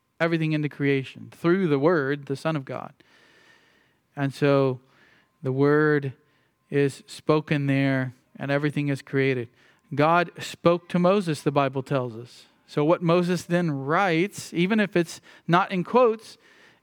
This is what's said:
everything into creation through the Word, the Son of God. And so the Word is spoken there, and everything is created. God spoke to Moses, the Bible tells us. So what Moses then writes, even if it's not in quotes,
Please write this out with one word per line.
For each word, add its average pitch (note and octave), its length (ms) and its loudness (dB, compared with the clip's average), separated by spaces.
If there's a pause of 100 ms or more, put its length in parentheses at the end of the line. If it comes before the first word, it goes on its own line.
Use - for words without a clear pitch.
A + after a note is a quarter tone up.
(200)
everything D#3+ 340 0
into D3+ 160 -2
creation C3+ 600 -4
through F3+ 360 0
the C#3+ 120 2
Word, C#3+ 480 0
the C#3 80 -6
Son D#3+ 200 -4
of C3+ 100 -6
God. - 280 -12 (1200)
And C#3 180 -4
so C#3 460 2 (640)
the C3+ 100 -4
Word C#3+ 600 2 (560)
is C#3+ 360 -2
spoken D3+ 600 -2
there, C3+ 460 0 (240)
and C3+ 120 -8
everything D3 380 -2
is C#3 140 -4
created. C3+ 480 -2 (440)
God E3 460 2
spoke - 500 0
to F3 100 0
Moses, F3 420 2
the D3+ 100 -2
Bible C#3 320 0
tells B2 320 -4
us. A#2+ 300 -18 (200)
So D3 200 -2
what E3 160 4
Moses F3 420 2
then F3 260 0
writes, E3 840 -2
even F#3+ 260 0
if G3+ 160 0
it's E3+ 240 -2 (280)
not F3 240 2
in F#3 120 -2
quotes, A3+ 540 0 (460)